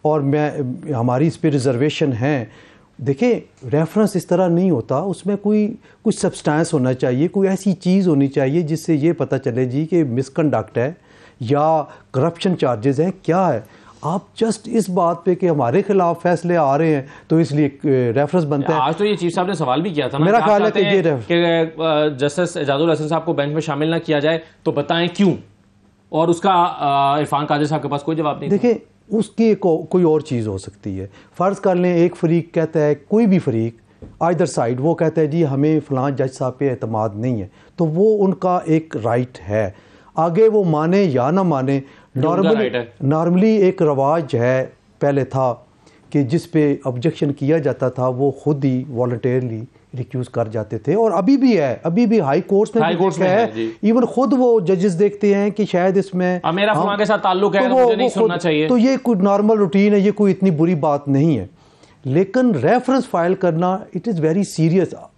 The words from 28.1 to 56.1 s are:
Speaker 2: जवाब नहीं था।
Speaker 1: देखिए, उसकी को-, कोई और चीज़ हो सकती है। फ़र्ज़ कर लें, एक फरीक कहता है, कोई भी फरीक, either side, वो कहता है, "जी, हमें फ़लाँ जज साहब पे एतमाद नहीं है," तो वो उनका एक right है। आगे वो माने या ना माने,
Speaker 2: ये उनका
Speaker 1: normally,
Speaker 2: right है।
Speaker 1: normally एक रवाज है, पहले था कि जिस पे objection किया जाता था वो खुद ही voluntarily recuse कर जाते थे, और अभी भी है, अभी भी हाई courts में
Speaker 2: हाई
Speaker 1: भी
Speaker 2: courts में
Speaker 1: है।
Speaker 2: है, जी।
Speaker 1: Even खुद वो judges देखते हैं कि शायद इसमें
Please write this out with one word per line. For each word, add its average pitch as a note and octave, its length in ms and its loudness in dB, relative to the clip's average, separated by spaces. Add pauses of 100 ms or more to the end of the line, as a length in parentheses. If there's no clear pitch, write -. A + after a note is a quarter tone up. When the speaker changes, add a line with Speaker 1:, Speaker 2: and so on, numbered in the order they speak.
Speaker 2:
जवाब D3 240 -4
नहीं C#3+ 100 -6
था। - 0 -
Speaker 1:
देखिए, A3 360 0 (260)
उसकी G#3+ 420 0
को-, D#3+ 320 0
कोई F#3 180 0
और D#3 180 2
चीज़ A2+ 260 -4
हो F#2+ 100 -6
सकती G2 380 -10
है। F#2+ 140 -10 (280)
फ़र्ज़ F#3+ 220 0
कर F#3+ 140 2
लें, F3+ 220 2
एक E3+ 180 2
फरीक E3 400 -2
कहता D#3+ 260 0
है, D3 140 2
कोई G#3+ 320 0
भी F#3 120 4
फरीक, A2+ 380 -2 (460)
either E3+ 260 0 (100)
side, B2 180 -2
वो D#3 180 0
कहता D#3+ 260 0
है, D3+ 80 2
"जी, E3 140 0
हमें D3 380 2
फ़लाँ C#3 300 -4
जज C3 200 -4
साहब B2+ 300 -6
पे C#3 80 0
एतमाद A2 480 -4
नहीं A#2 240 -4
है," F2+ 100 -10 (280)
तो E3+ 60 0
वो E3 200 0
उनका F#3+ 640 0
एक D#3+ 280 -2
right A#2+ 420 -2
है। G2+ 560 -6 (240)
आगे F3 300 4
वो G#3+ 160 2
माने E3 380 2
या C3 280 0
ना F#3+ 120 2
माने, C#3 300 0
Speaker 2:
ये - 480 -6
उनका D#3 100 2
Speaker 1:
normally, G3 260 2
Speaker 2:
right G#3 180 -2
है। A#2 180 -6 (120)
Speaker 1:
normally E3 400 2
एक F#3+ 380 2
रवाज C#3+ 520 0
है, B2+ 380 0 (280)
पहले C#3 240 0
था B2+ 420 -2 (460)
कि D3 120 2
जिस D3 220 -2
पे D3+ 400 0
objection C#3+ 440 -2
किया C#3 280 0
जाता C3 320 -2
था B2+ 180 -2
वो C3 220 0
खुद C#3 340 -4
ही C3 240 0
voluntarily B2 800 -4 (260)
recuse B2 340 -8
कर A#2 200 -4
जाते A2 300 -6
थे, C#3+ 160 -2
और A3 180 0
अभी G3 240 2
भी A#3+ 200 4
है, C#3 280 0
अभी F#3 220 2
भी A3 120 2
हाई D3+ 220 2
courts G3+ 360 0
में A3+ 60 2
Speaker 2:
हाई E3 100 0
Speaker 1:
भी - 60 -2
Speaker 2:
courts F3 200 0
में F#3 100 2
Speaker 1:
है। G3 120 2
Speaker 2:
है, A3+ 120 -2
जी। A2+ 320 -6
Speaker 1:
Even A3+ 220 4
खुद C4+ 280 0
वो A#3+ 260 4
judges F#3 320 0
देखते G3+ 420 0
हैं G3+ 180 0
कि G#3 140 -2
शायद F#3 300 0
इसमें F3+ 480 -2